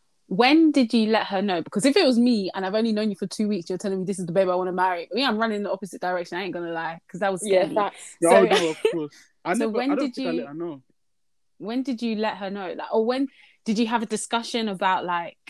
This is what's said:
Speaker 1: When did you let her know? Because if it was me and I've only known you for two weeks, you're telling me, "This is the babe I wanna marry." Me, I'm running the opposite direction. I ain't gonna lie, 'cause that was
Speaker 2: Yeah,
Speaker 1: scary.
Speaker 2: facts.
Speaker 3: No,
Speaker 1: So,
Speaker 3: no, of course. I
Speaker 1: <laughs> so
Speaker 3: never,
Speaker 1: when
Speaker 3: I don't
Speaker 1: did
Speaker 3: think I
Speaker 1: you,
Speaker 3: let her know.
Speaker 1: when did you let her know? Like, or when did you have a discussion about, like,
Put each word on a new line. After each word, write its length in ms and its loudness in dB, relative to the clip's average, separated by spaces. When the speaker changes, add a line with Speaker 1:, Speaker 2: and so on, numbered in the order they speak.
Speaker 1:
When 440 4
did 220 2
you 140 4
let 200 0
her 140 -2
know? 200 0
Because 240 -2
if 120 4
it 80 6
was 120 4
me 380 2
and 100 -4
I've 80 -2
only 200 0
known 160 0
you 80 -4
for 100 -6
two 200 -4
weeks, 220 -4
you're 80 -4
telling 220 -4
me, 60 -4
"This 120 -4
is 80 -6
the 60 -6
babe 180 4
I 60 0
wanna 160 -2
marry." 400 -2
Me, 140 0
I'm 120 0
running 260 -2
the 80 -4
opposite 300 -8
direction. 360 -4
I 60 -6
ain't 100 -6
gonna 180 -8
lie, 360 -8
'cause 120 -14
that 120 0
was 120 -6
Speaker 2:
Yeah, 220 2
Speaker 1:
scary. 80 -4
Speaker 2:
facts. 480 -4
Speaker 3:
No, 80 6
Speaker 1:
So, 160 10
Speaker 3:
no, 240 4
of 80 -6
course. 240 -4
I 100 -2
Speaker 1:
<laughs> 20 0
so 40 0
Speaker 3:
never, 180 -2
Speaker 1:
when 140 0
Speaker 3:
I 40 0
don't 180 -2
Speaker 1:
did 20 -20
Speaker 3:
think 120 -6
I 40 -2
Speaker 1:
you, 60 -2
Speaker 3:
let 100 -8
her 60 -16
know. 280 -8
Speaker 1:
when 260 -4
did 180 -6
you 140 -2
let 220 -2
her 120 -8
know? 240 -8
Like, 200 -8
or 120 2
when 220 0
did 120 0
you 100 2
have 140 0
a 60 -6
discussion 600 -4
about, 380 0
like, 320 -6